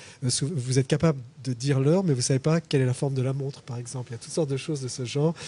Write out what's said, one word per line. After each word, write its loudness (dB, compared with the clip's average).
euh, 2
sou-, 0
vous 0
êtes 2
capable 2
de -2
dire 0
l'heure, 4
mais 2
vous 0
savez 2
pas 2
quelle 2
est 4
la 2
forme -2
de 0
la 0
montre, -6
par -10
exemple. -8
Il -8
y -
a -8
toutes -16
sortes 0
de 0
choses -4
de -6
ce -6
genre, 2